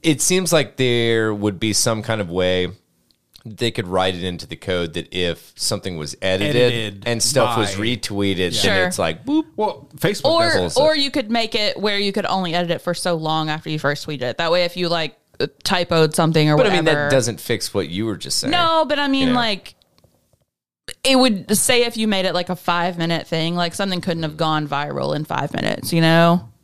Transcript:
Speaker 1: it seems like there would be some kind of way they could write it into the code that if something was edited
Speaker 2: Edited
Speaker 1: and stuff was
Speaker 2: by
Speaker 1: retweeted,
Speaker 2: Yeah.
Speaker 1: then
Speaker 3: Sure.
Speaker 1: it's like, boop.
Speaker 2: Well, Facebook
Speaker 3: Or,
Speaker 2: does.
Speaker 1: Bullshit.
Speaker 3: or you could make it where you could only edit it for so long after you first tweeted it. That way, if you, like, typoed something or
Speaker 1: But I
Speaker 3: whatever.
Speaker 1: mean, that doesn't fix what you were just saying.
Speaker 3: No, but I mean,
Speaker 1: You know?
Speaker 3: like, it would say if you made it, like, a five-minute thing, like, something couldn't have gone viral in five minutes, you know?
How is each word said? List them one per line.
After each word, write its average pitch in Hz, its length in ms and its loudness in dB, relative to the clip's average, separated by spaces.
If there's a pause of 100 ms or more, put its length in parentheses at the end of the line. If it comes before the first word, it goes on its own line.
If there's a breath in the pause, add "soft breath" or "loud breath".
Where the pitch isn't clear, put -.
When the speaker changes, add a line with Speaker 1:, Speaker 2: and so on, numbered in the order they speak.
Speaker 1:
it 156 180 2
seems 185 300 0
like 147 240 0
there 117 580 2
would 104 240 -2
be 110 140 0
some 110 320 0
kind 110 160 -2
of 90 100 -6
way 90 380 0 (800)
they 110 240 -4
could 104 160 -6
write 92 280 0
it 87 100 -8
into 87 220 -6
the 82 100 -12
code 87 380 -4
that 85 200 -6
if 87 400 -4
something 92 440 -6
was 76 240 -10
edited 98 340 0
Speaker 2:
Edited 113 500 0
Speaker 1:
and 117 160 -2
stuff 117 360 2
was 98 180 -2
Speaker 2:
by 101 60 -4
Speaker 1:
retweeted, 101 560 -2
Speaker 2:
Yeah. 90 100 0
Speaker 1:
then 87 40 -4 (260)
Speaker 3:
Sure. 185 80 2
Speaker 1:
it's 180 120 -4
like, 156 280 -2
boop. 302 180 0 (100)
Speaker 2:
Well, 214 320 -4 (120)
Facebook - 320 -2
Speaker 3:
Or, 330 140 4
Speaker 2:
does. 339 100 2 (200)
Speaker 1:
Bullshit. 262 80 4
Speaker 3:
or 311 140 4
you 277 140 0
could 226 200 -2
make 226 240 0
it 208 240 0
where 202 200 0
you 202 120 0
could 196 140 -2
only 180 300 -2
edit 175 160 0
it 165 100 -2
for 175 140 -4
so 175 220 -2
long 156 340 0
after 156 180 -6
you 156 100 -2
first 143 280 -2
tweeted 143 160 -6
it. 123 160 -4
That 170 120 0
way, 175 140 4
if 175 140 -4
you, 175 100 -2
like, 160 280 -2 (460)
typoed 165 520 2
something 160 340 4
or 151 80 4
Speaker 1:
But 175 120 6
I - 20 4
Speaker 3:
whatever. 175 160 2
Speaker 1:
mean, 156 80 4
that 147 160 0
doesn't 123 280 2
fix - 360 -4
what 85 160 -2
you 101 160 -2
were 104 100 -2
just - 220 -4
saying. - 120 -2
Speaker 3:
No, 330 380 2
but 277 100 0
I 285 100 -2
mean, 269 200 2
Speaker 1:
You 254 60 2
know? 247 60 2
Speaker 3:
like, 220 340 -4 (1300)
it 262 160 4
would 220 360 2
say 240 300 2
if 233 140 -6
you 220 100 0
made 190 160 0
it, 185 80 0
like, 180 160 -2
a 185 80 -4
five-minute 170 680 -2
thing, 165 300 -2
like, 170 180 -2
something 190 260 -2
couldn't 165 220 -4
have 156 160 -6
gone 156 280 0
viral 143 480 -4
in 147 120 -4
five 147 260 -4
minutes, - 400 -4
you 165 80 2
know? 170 480 4 (160)